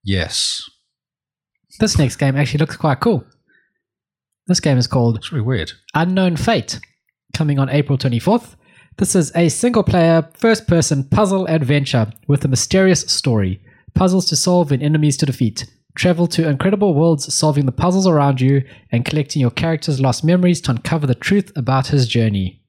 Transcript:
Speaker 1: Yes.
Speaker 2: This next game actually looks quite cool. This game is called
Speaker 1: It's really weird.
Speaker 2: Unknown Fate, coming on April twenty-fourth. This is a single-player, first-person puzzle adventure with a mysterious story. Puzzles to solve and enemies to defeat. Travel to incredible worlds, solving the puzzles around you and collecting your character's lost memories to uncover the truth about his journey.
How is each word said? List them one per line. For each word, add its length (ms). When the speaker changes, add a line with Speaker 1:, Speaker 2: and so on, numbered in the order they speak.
Speaker 1:
Yes. 580
Speaker 2:
This 180
next 180
game 200
actually 220
looks 180
quite 240
cool. 240
This 140
game 180
is 80
called 300
Speaker 1:
It's 160
really 120
weird. 280
Speaker 2:
Unknown 420
Fate, 440
coming 240
on 100
April 300
twenty-fourth. 580
This 180
is 220
a 120
single-player, 880
first-person 760
puzzle 380
adventure 680
with 180
a 40
mysterious 540
story. 580
Puzzles 320
to 100
solve 360
and 100
enemies 360
to 80
defeat. 400
Travel 320
to 200
incredible 460
worlds, 380
solving 340
the 60
puzzles 360
around 320
you 220
and 140
collecting 360
your 120
character's 480
lost 240
memories 380
to 100
uncover 340
the 80
truth 420
about 320
his 200
journey. 600